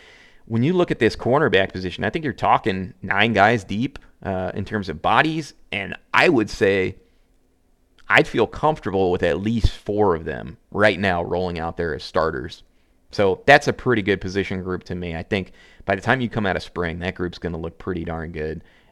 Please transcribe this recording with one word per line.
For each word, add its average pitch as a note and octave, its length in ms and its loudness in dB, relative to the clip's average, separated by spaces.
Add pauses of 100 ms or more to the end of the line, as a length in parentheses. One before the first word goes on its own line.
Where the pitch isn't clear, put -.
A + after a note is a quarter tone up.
(460)
when A2+ 160 0
you D#3 100 2
look F3 180 2
at D#3 100 -4
this A2 160 2
cornerback A2+ 560 2
position, F#2 300 -6
I G2+ 60 0
think D#3 160 -4
you're B2+ 80 -2
talking G2 720 0
nine G2+ 320 0
guys G2+ 280 4
deep, G#2+ 360 -6 (240)
uh, F#2 320 -4
in G2 100 -4
terms G2+ 240 -4
of D#2+ 140 -8
bodies, D3 500 0 (180)
and F#2+ 240 -6 (200)
I C#3 160 8
would A2 180 2
say F#2+ 480 2 (1120)
I'd C3 180 6
feel A#2 200 0
comfortable G2 640 0
with F#2+ 100 0
at E2 160 2
least A2 320 2
four G#2 440 0
of D#2+ 100 -6
them C2 320 -8 (140)
right G2+ 280 2
now F2+ 240 0
rolling F2+ 360 -4
out E2 180 -6
there E2 180 -2
as - 80 -10
starters. D#2+ 600 -4 (480)
So F#2+ 360 0
that's C#3+ 220 6
a A2+ 40 0
pretty A#2 300 0
good F#2+ 180 0
position F#2+ 420 -4
group F2+ 220 -6
to F#2 100 -10
me. F2 220 -8
I E2+ 60 -8
think F#2+ 300 -4 (340)
by G2 80 0
the F#2+ 80 -6
time C3 180 0
you A#2 80 -2
come G#2+ 160 -4
out F2+ 120 0
of E2 60 -4
spring, E2 360 -6
that F#2 160 -6
group's F2 240 -6
gonna E2+ 180 -8
look E2 220 -10
pretty F2+ 260 -6
darn E2 280 -8
good. D#2 300 -8 (300)